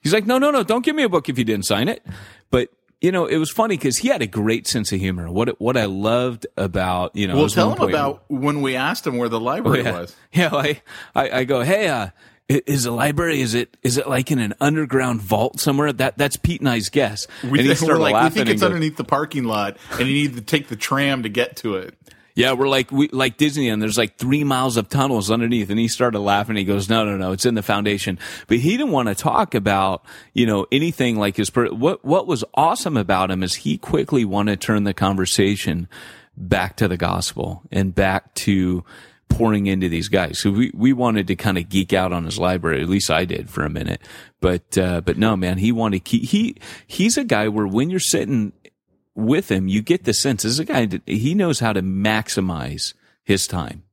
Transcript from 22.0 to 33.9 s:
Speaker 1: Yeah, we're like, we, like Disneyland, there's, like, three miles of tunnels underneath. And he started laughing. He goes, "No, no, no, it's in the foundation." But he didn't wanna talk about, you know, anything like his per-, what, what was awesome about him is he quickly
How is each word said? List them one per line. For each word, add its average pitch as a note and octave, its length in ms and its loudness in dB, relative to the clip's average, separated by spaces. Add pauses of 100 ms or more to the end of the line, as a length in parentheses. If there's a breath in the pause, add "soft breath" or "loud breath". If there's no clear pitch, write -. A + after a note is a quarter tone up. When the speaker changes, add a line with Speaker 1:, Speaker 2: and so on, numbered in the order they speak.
Speaker 1:
Yeah, B2+ 160 4
we're C3 160 2
like, C3+ 240 2
we, C#3+ 160 2
like C3 300 -2
Disneyland, C#3 420 0
there's, G#2+ 180 0
like, A2 180 -2
three C#3+ 280 0
miles C3 320 0
of G#2+ 120 0
tunnels C3 440 0
underneath. A#2 360 0
And G#2 120 0
he A2+ 80 2
started A2+ 320 0
laughing. G2+ 360 0
He G2 80 0
goes, G2 240 0
"No, A2+ 160 2
no, G2+ 120 -2
no, F#2+ 160 -2
it's F#2+ 120 -4
in A#2+ 100 4
the G#2 80 -2
foundation." G2+ 560 -2 (280 loud breath)
But A#2 120 4
he E3+ 200 2
didn't C#4 140 0
wanna A#2 240 2
talk - 380 0
about, F#2+ 520 0 (260 loud breath)
you A#2+ 140 4
know, G#2 240 2
anything C3+ 480 0
like G2+ 180 0
his G#2 140 -2
per-, A#2+ 200 0
what, A#2+ 340 -2
what E3+ 240 2
was A#2 160 -2 (100)
awesome D#3 420 2
about F#2+ 360 2
him F#2+ 100 -2
is F#2 140 -2
he D3+ 200 -2
quickly - 480 0